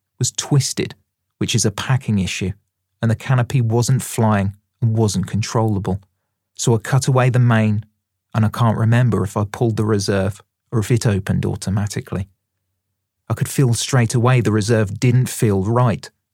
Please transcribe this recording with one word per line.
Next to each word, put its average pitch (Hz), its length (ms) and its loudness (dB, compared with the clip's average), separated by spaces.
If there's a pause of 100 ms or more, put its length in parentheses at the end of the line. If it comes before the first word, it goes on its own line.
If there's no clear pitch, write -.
(180)
was - 140 -4
twisted, - 640 -2 (440)
which - 160 -2
is 107 100 2
a 107 60 0
packing 120 480 -2
issue, 92 340 -4 (500)
and 113 80 0
the 107 60 0
canopy 127 440 0
wasn't 120 420 0
flying 104 540 0 (240)
and 113 160 0
wasn't 104 300 0
controllable. 98 760 -2 (540)
So - 200 0
I 110 40 2
cut 131 300 0
away 127 220 2
the 120 80 2
main, 110 460 2 (500)
and 113 100 2
I 107 40 2
can't 113 300 0
remember 113 460 2
if - 120 -6
I 104 80 0
pulled 110 320 -2
the 110 80 0
reserve 98 560 0 (320)
or 120 60 0
if 101 120 0
it 120 160 2
opened 92 380 0
automatically. 95 840 -4 (1000)
I 120 60 -4
could - 140 -4
feel 123 260 0
straight 120 400 0
away 123 260 2
the 107 120 0
reserve 107 480 0
didn't 123 280 2
feel 98 360 0
right, 117 440 0 (260)